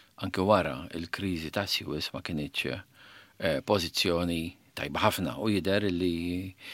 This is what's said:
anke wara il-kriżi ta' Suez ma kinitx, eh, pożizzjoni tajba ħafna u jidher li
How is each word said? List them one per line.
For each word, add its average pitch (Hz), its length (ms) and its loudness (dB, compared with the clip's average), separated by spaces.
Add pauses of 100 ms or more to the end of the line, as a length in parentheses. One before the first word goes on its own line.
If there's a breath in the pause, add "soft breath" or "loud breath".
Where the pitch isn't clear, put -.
(220 soft breath)
anke - 180 -2
wara 87 540 4
il-kriżi 85 560 -4
ta' 101 160 -2
Suez - 460 -4
ma - 100 -8
kinitx, 73 560 -4 (640 soft breath)
eh, 76 200 0
pożizzjoni 85 920 0 (200)
tajba 73 260 -4
ħafna - 380 2
u 110 100 0
jidher 98 420 2
li 87 640 0 (200 loud breath)